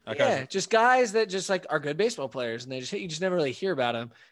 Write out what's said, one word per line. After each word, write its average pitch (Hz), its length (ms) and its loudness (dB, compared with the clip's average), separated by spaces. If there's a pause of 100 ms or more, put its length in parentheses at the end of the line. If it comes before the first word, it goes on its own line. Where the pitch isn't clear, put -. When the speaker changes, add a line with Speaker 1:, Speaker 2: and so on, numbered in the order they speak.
Speaker 1:
That 113 120 -6
guy's 233 100 6 (100)
Speaker 2:
yeah, 131 60 -4
Speaker 1:
a - 20 -10
Speaker 2:
just 190 240 -4
guys 240 420 6
that 220 160 2
just, 185 220 -6
like, 180 180 -2
are 156 100 0
good 147 180 -4
baseball 190 320 -2
players, 120 360 -6
and 131 80 -10
they 131 80 -6
just 127 100 -10
hit, 202 120 -6
you 185 60 -8
just 156 120 -8
never 185 160 0
really 143 160 2
hear 190 200 -4
about 123 220 0
'em 120 160 -8 (220)